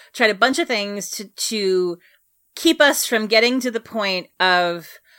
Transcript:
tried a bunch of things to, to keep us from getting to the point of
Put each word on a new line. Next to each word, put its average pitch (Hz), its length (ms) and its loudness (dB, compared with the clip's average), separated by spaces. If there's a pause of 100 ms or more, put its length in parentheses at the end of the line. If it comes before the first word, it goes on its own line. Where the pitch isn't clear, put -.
(120)
tried 226 180 2
a 208 40 0
bunch 254 240 2
of 339 80 -2
things 202 440 -6
to, 196 180 -12
to 185 720 -2 (580)
keep 320 240 2
us 285 260 2
from 220 200 -2
getting 233 340 2
to 247 100 -4
the 220 100 -6
point 196 480 -6 (120)
of 175 480 0 (300)